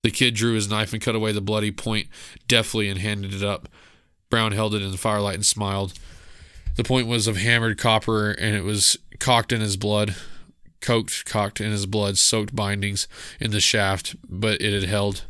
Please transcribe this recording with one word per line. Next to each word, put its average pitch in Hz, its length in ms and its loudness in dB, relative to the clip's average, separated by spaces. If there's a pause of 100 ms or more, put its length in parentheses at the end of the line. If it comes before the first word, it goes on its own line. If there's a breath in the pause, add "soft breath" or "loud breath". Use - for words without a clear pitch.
The - 80 4
kid 123 240 2
drew 113 200 2
his 101 140 0
knife 107 240 -2
and 110 100 -6
cut 113 140 0
away 107 160 0
the 104 80 0
bloody 107 320 0
point 110 340 -2 (400 loud breath)
deftly 110 420 2
and 95 120 -4
handed 101 340 -4
it 98 80 -4
up. 101 260 -4 (600 soft breath)
Brown 110 220 2
held 107 220 0
it 104 80 -2
in 98 80 -4
the 92 60 -6
firelight 104 380 0
and 101 100 -4
smiled. 98 500 0 (800 loud breath)
The 117 80 0
point 127 220 2
was 113 200 0
of 110 100 0
hammered 113 420 2
copper, 107 520 2
and 104 240 0
it 98 100 0
was 104 320 2 (220)
cocked 120 340 4
in 113 80 2
his 101 160 0
blood, 104 380 0 (680 loud breath)
coaked, - 440 0
cocked 104 360 -2
in 107 100 -2
his 101 160 0
blood, 101 320 0
soaked 107 360 2
bindings 101 540 -2 (320 loud breath)
in 110 100 -2
the 104 100 2
shaft, 98 540 2 (140)
but 104 320 0
it 104 120 2
had 98 160 0
held. 101 420 0